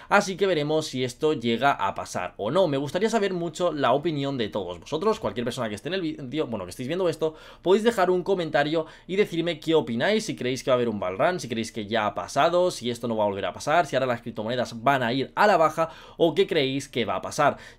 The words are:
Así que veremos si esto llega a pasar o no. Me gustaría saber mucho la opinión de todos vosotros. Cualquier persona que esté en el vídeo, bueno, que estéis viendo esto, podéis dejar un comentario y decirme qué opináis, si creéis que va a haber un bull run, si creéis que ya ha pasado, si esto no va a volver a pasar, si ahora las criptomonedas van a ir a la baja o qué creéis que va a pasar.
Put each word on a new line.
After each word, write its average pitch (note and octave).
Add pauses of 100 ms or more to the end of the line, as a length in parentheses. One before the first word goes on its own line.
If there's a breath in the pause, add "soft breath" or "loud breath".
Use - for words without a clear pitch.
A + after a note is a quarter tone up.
Así F#3+
que G3
veremos D3+
si B2+
esto D#3
llega A#2 (140)
a G2
pasar F2+
o G#2
no. F3+
Me C#3
gustaría F3+
saber G3
mucho E3+
la C3+
opinión C#3
de G#2+
todos F2+
vosotros. D#3+
Cualquier A#2
persona B2
que G#2
esté G2+
en F3
el G3
vídeo, D3
bueno, G#2+
que F2+
estéis B2
viendo F3
esto, D#3 (300 loud breath)
podéis G3+
dejar G#3
un F3+
comentario D#3 (220 loud breath)
y F3
decirme E3+
qué D#3
opináis, D#3
si D3+
creéis B2+
que C#3
va B2+
a -
haber A#2+
un G#2
bull F#2
run, E3+
si B2+
creéis A2+
que G#2+
ya A2
ha -
pasado, E3+
si A#2+
esto A#2+
no A2+
va G#2+
a G#2
volver G2
a F2+
pasar, D#3
si -
ahora C3
las A#2+
criptomonedas A2+
van C3+
a A#2
ir C3
a G3+
la G3
baja D#3+ (280 loud breath)
o E3
qué F#3+
creéis C3+
que A#2
va G2
a F#2
pasar. - (220 loud breath)